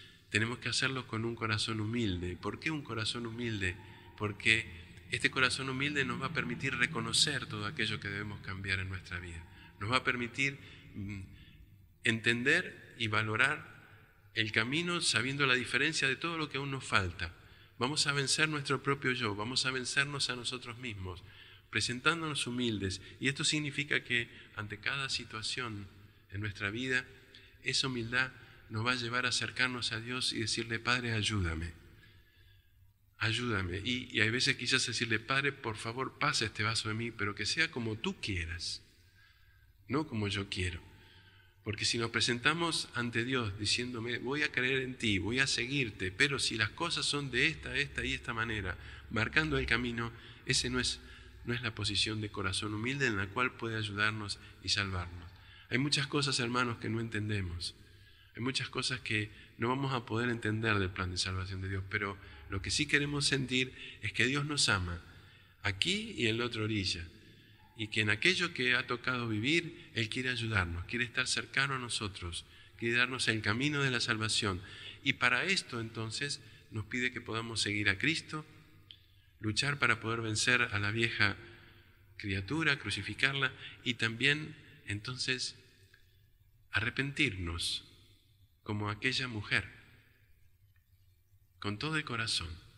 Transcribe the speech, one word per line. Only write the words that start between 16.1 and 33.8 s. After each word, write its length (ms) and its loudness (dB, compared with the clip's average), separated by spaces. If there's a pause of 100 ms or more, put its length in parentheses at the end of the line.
todo 220 -4
lo 120 -2
que 80 -6
aún 140 -4
nos 120 -6
falta. 480 0 (460)
Vamos 300 2
a 40 4
vencer 380 4
nuestro 320 0
propio 300 2
yo, 240 0
vamos 300 0
a 60 0
vencernos 580 0
a 60 -4
nosotros 440 -6
mismos, 440 -8 (460)
presentándonos 800 0
humildes. 540 0 (180)
Y 80 0
esto 160 0
significa 600 0
que 260 0 (260)
ante 240 -6
cada 300 -2
situación 760 -6 (440)
en 100 -4
nuestra 300 -2
vida, 340 0 (580)
esa 240 2
humildad 440 0 (380)
nos 160 -2
va 80 6
a 20 4
llevar 300 0
a 40 2
acercarnos 600 0
a 80 -2
Dios 340 -2
y 60 -2
decirle: 400 -2
"Padre, 340 2
ayúdame, 600 0 (1400)
ayúdame". 680 0